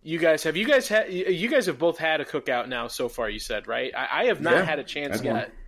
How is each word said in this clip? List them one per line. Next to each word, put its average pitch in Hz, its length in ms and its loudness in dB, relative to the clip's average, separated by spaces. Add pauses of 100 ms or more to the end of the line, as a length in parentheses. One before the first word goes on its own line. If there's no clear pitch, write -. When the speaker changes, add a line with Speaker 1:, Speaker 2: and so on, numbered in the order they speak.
Speaker 1:
you 160 160 -6
guys 160 260 4
have, 156 120 0
you 208 100 0
guys 277 220 4
ha-, 214 200 4
y-, 180 220 -2
you 180 180 2
guys 254 180 2
have 151 120 -2
both 165 200 2
had 160 220 2
a 143 40 -4
cookout 127 440 -2
now 120 200 -4
so 123 200 -4
far, 113 200 -4
you 104 120 -6
said, 104 260 -6
right? 120 280 -4
I, 131 280 -2
I - 40 2
have 190 140 0
not 165 140 4
Speaker 2:
Yeah, 170 100 4
Speaker 1:
had 156 140 -2
a 135 60 -6
chance 143 360 -6
Speaker 2:
had 123 60 -4
one. 135 100 0
Speaker 1:
yet, 107 160 -6 (160)